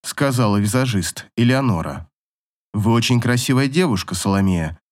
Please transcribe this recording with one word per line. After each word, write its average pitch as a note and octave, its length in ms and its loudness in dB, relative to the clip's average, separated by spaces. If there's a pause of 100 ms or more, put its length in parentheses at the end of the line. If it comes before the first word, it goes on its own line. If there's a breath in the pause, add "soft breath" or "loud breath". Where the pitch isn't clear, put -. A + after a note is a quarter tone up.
сказала B2 560 0
визажист G#2 680 -2 (100)
Элеонора. A#2 720 0 (640)
"Вы G#2 200 2
очень A#2+ 280 2
красивая B2+ 460 2
девушка, C3+ 480 0
Соломея, F#2 640 0 (120)